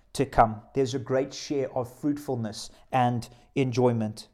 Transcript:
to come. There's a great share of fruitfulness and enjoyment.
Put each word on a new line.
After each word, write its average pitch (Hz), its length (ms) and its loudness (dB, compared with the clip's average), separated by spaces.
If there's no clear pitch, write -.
to 139 140 0
come. 110 380 4
There's 131 200 0
a 139 60 -2
great 131 340 -2
share - 400 -4
of 123 160 -2
fruitfulness 131 840 -4
and 123 380 0
enjoyment. 120 800 2